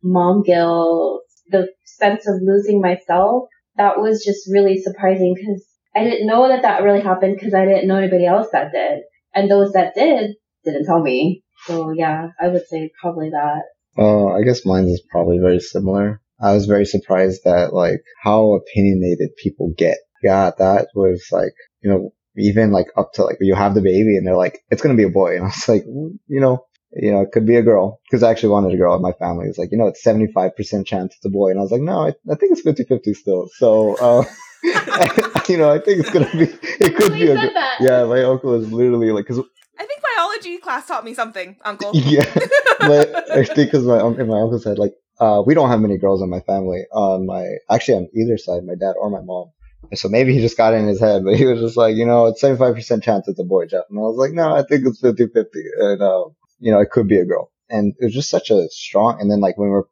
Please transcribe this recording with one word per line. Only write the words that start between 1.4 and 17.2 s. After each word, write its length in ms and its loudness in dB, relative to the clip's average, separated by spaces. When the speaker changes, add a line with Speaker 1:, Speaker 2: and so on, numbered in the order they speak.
Speaker 1:
the 200 -2
sense 440 -2
of 140 -2
losing 380 2
myself, 680 0
that 220 2
was 260 0
just 280 -6
really 260 4
surprising 560 0
'cause 320 -8
I 80 0
didn't 240 -2
know 200 4
that 140 2
that 220 2
really 160 4
happened 400 0
'cause 140 -4
I 100 4
didn't 240 2
know 80 2
anybody 300 2
else 260 2
that 200 -2
did. 300 -4
And 160 0
those 220 4
that 240 0
did 400 0
didn't 220 -4
tell 160 0
me. 400 -2
So 240 -6
yeah, 380 -4
I 80 0
would 200 -2
say 220 -8
probably 280 -8
that. 320 -4
Speaker 2:
Uh, 300 4
I 140 0
guess 220 0
mine 220 2
is 240 -2
probably 300 0
very 200 2
similar. 600 -4
I 120 2
was 140 2
very 180 2
surprised 640 -2